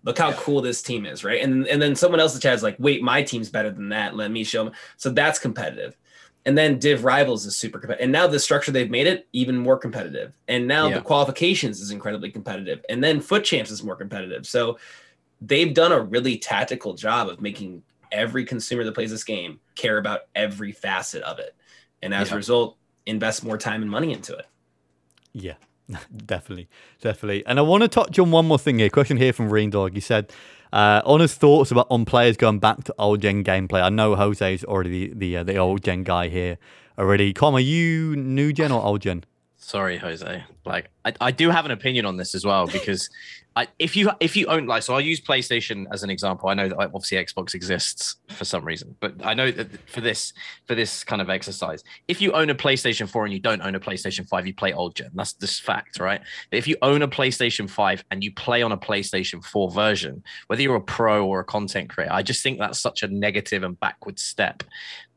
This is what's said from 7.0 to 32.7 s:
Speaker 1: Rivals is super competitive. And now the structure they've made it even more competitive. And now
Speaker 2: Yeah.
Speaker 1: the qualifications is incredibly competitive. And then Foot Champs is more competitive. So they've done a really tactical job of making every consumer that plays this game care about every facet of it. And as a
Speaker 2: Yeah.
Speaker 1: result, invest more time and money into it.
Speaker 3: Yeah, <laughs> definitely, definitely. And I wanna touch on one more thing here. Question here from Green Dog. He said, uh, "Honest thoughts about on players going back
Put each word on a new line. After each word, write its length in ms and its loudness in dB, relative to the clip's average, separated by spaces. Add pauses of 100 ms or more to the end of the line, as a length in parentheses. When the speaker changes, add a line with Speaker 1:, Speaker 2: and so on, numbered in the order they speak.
Speaker 1:
Rivals 440 2
is 100 -6
super 220 -8
competitive. 240 -6
And 80 2
now 160 4
the 100 2
structure 340 0
they've 200 0
made 160 2
it 260 0
even 240 0
more 220 4
competitive. 580 -8 (100)
And 200 0
now 220 2
Speaker 2:
Yeah. 80 -2
Speaker 1:
the 40 -4
qualifications 800 2
is 80 -10
incredibly 400 -6
competitive. 580 -10
And 160 -2
then 160 2
Foot 240 0
Champs 280 -2
is 120 -10
more 120 -6
competitive. 500 -10
So 320 -2 (640)
they've 320 2
done 180 6
a 80 6
really 380 0
tactical 560 -4
job 360 -2
of 120 -12
making 400 -10 (300)
every 340 -2
consumer 380 -4
that 80 -4
plays 180 -4
this 140 -8
game 360 -8 (140)
care 240 -2
about 380 -4
every 360 -4
facet 520 -6
of 160 -10
it. 160 -14 (480)
And 100 -6
as 140 0
a 60 -6
Speaker 2:
Yeah. 40 -4
Speaker 1:
result, 400 0 (300)
invest 360 -2
more 140 -6
time 240 -4
and 80 -4
money 240 -2
into 220 -12
it. 100 -16 (880)
Speaker 3:
Yeah, 220 -12 (340)
<laughs> 380 -14
definitely, 400 -8 (340)
definitely. 460 -2
And 100 4
I 60 8
wanna 240 6
touch 320 4
on 100 8
one 160 8
more 140 4
thing 180 2
here. 120 6
Question 280 4
here 160 6
from 140 -2
Green 240 2
Dog. 220 0
He 60 -4
said, 320 0 (420)
uh, 320 8
"Honest 340 6
thoughts 320 8
about 180 6
on 140 2
players 320 6
going 240 4
back 260 2